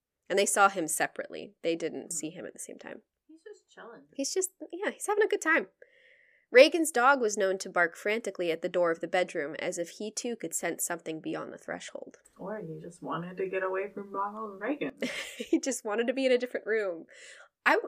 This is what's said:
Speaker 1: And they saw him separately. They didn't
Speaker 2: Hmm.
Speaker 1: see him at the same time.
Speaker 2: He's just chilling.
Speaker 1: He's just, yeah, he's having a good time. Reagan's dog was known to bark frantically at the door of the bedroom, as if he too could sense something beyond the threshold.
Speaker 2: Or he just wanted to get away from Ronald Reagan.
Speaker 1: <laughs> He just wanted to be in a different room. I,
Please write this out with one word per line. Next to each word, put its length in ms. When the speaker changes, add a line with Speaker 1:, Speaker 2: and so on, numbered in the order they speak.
Speaker 1:
And 80
they 80
saw 240
him 180
separately. 760
They 120
didn't 360
Speaker 2:
Hmm. 60
Speaker 1:
see 120
him 160
at 80
the 60
same 180
time. 240
Speaker 2:
He's 160
just 260
chilling. 340
Speaker 1:
He's 200
just, 180
yeah, 200
he's 160
having 160
a 40
good 140
time. 280
Reagan's 400
dog 280
was 160
known 220
to 120
bark 260
frantically 560
at 100
the 80
door 220
of 80
the 80
bedroom, 500
as 220
if 100
he 220
too 240
could 180
sense 320
something 340
beyond 320
the 60
threshold. 600
Speaker 2:
Or 220
he 200
just 220
wanted 360
to 100
get 160
away 280
from 200
Ronald 500
Reagan. 400
Speaker 1:
<laughs> 360
He 220
just 240
wanted 240
to 60
be 140
in 40
a 60
different 300
room. 400
I, 220